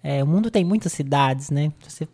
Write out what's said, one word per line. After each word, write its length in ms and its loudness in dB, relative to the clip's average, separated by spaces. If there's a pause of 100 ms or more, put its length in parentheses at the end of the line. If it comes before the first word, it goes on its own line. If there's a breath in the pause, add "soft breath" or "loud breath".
É, 200 -2
o 40 2
mundo 240 2
tem 140 2
muitas 280 0
cidades, 580 0
né? 220 0 (160)
Se 20 -20
você 240 -10